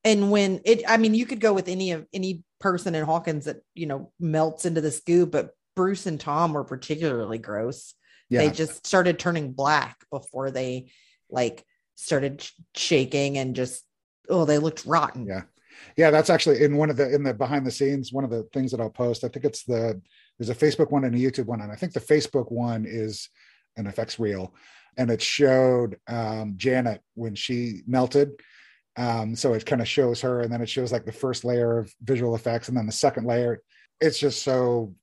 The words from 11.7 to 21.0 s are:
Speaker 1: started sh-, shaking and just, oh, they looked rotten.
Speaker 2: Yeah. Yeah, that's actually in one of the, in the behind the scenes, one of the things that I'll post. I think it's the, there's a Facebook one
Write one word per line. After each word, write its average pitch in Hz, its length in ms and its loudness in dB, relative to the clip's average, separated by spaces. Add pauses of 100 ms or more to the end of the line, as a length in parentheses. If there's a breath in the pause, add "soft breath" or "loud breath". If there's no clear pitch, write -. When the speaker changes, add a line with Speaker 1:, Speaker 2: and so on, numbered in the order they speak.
Speaker 1:
started 139 480 -2
sh-, - 100 -16 (220)
shaking 139 640 0
and 131 180 -4
just, 127 260 -6 (460)
oh, 170 160 4
they 147 140 4
looked 156 260 -2
rotten. 143 420 0
Speaker 2:
Yeah. 92 160 -6 (540 loud breath)
Yeah, 160 140 8
that's 156 180 6
actually 156 340 4
in 143 140 4
one 151 140 2
of 127 80 -2
the, 139 160 2
in 143 80 2
the 135 100 0
behind 131 340 -2
the 123 40 -2
scenes, 139 420 -2
one 135 120 -2
of 117 60 -6
the 117 120 -2 (100)
things 131 200 -2
that 117 80 -4
I'll 110 100 -2
post. 120 340 -2
I 120 40 -4
think 131 180 -6
it's - 180 -4
the, 113 360 -2 (380 soft breath)
there's 117 120 -6
a 117 40 -4
Facebook 151 360 2
one 139 140 2